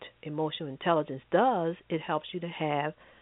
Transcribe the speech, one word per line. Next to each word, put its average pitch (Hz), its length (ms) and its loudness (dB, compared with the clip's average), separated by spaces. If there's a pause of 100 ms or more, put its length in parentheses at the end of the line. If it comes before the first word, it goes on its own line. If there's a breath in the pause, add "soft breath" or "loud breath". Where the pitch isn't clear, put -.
(240)
emotional 151 460 -4
intelligence 147 520 0 (100)
does, 180 440 4 (140)
it 160 120 0
helps 156 320 -2
you 180 60 -6
to 170 80 -6
have 151 460 -2 (280 loud breath)